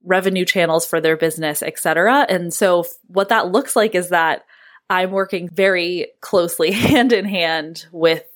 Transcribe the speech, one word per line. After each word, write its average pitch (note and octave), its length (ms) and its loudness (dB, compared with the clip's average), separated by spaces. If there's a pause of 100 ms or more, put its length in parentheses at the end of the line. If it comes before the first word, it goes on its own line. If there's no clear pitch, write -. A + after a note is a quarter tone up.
revenue F#3 400 0
channels E3+ 420 0
for E3 140 -2
their D#3+ 160 2
business, D#3 460 -4
et - 160 -8
cetera. G3 500 2
And F3 260 -4
so F3+ 260 2
f-, E3+ 140 -8 (140)
what G3 220 -2
that G#3+ 200 2
looks B3+ 240 -2
like G#3+ 200 2
is F3 160 -2
that E3 340 0 (440)
I'm F#3 220 0
working F#3+ 380 -4
very F3 600 0 (120)
closely F3 500 0
<laughs> - 20 -2
hand A#3+ 400 4
in A3+ 120 2
hand E3 680 -4
with E3 340 2 (120)